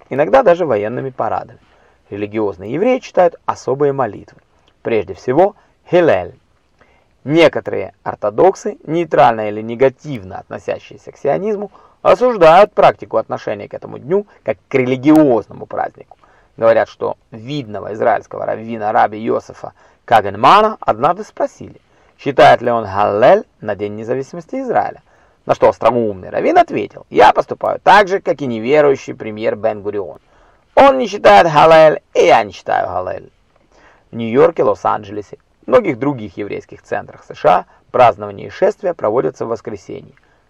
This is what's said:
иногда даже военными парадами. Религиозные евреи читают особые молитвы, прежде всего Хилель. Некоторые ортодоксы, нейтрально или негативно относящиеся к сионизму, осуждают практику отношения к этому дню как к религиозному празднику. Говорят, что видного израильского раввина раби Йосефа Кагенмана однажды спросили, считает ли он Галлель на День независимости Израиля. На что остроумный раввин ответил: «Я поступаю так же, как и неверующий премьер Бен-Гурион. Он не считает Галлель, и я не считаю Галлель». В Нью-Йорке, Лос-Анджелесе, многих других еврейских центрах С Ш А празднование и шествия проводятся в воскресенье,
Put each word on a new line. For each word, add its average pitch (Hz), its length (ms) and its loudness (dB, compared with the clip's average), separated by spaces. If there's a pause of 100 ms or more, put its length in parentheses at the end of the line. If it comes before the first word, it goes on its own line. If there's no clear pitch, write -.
иногда 180 320 2
даже 175 240 2
военными 123 440 -4
парадами. 113 500 -8 (500)
Религиозные 101 600 -6
евреи 226 280 0
читают - 360 -2 (100)
особые 139 460 -4
молитвы, 127 480 -8 (420)
прежде 104 340 -4
всего 170 420 0 (340)
Хилель. 127 480 0 (840)
Некоторые 123 680 0 (100)
ортодоксы, 156 840 -2
нейтрально 143 640 0
или 104 100 -8
негативно 117 800 -4
относящиеся - 760 -12
к - 60 -20
сионизму, 196 540 -4 (300)
осуждают 196 680 4
практику 127 460 0
отношения 110 500 -8
к - 60 -18
этому - 260 -16
дню 180 260 -4 (200)
как 110 100 -4 (140)
к - 60 -2
религиозному 131 880 2
празднику. - 520 -12 (380)
Говорят, 113 320 2
что - 300 -8 (140)
видного 107 640 -12
израильского 104 500 -4
раввина 110 480 -6
раби 110 260 0
Йосефа - 540 -8 (320)
Кагенмана 120 760 2
однажды 156 460 -2
спросили, - 560 -10 (360)
считает 131 440 4
ли 120 100 -2
он 113 140 -2
Галлель 104 580 2 (160)
на 107 160 -8
День 104 220 -8
независимости 135 640 -10
Израиля. 180 400 -4 (440)
На 127 80 -2
что 127 160 4
остроумный 110 600 -2
раввин 285 260 0
ответил: 240 540 -2
«Я - 200 4
поступаю - 480 -4
так 196 280 4
же, 185 120 -4
как 175 220 -6
и 143 60 -6
неверующий 135 640 0
премьер 113 420 -6
Бен-Гурион. 104 600 -6 (560)
Он 269 240 4
не 254 80 -4
считает 208 400 4
Галлель, 160 560 6 (140)
и 247 60 4
я 143 220 4
не 101 80 -10
считаю 92 360 -4
Галлель». 92 440 -10 (800)
В - 60 -18
Нью-Йорке, 131 480 2
Лос-Анджелесе, 104 720 -4 (300)
многих 208 320 0
других 120 380 -6
еврейских 98 440 -12
центрах - 420 -10
С - 120 -20
Ш - 120 -2
А 180 180 2 (260)
празднование 104 560 0
и - 20 -18
шествия 185 460 -4
проводятся 120 500 -4
в 113 40 -8
воскресенье, - 640 -12 (340)